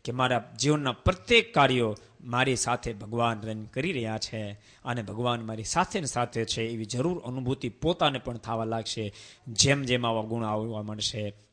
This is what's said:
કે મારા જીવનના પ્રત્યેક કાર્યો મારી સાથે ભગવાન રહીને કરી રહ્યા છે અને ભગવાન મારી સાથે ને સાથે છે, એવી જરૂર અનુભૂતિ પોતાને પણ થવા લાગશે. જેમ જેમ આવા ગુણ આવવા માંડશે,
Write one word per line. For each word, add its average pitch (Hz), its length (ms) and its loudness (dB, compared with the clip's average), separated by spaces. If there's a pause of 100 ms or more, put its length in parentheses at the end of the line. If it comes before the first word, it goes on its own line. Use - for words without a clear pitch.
કે 120 80 -4
મારા 123 480 2
જીવનના 143 320 2
પ્રત્યેક 226 640 4
કાર્યો 127 420 6 (240)
મારી 127 360 2
સાથે 120 360 -2
ભગવાન 110 480 0
રહીને 110 340 -6
કરી 156 180 -2
રહ્યા 110 260 -2
છે 107 320 -6 (340)
અને 123 180 -4
ભગવાન 117 400 -2
મારી 110 220 -8
સાથે 180 360 0
ને 151 60 -4
સાથે 120 380 -2
છે, 113 180 -2
એવી 113 220 -4
જરૂર 139 380 -2
અનુભૂતિ 127 460 -4
પોતાને 151 500 0
પણ 120 180 -8
થવા 113 280 -4
લાગશે. 110 500 -4 (340)
જેમ 139 340 4
જેમ 123 240 2
આવા 113 160 2
ગુણ 113 220 -2
આવવા 107 380 -2
માંડશે, 104 520 -4 (180)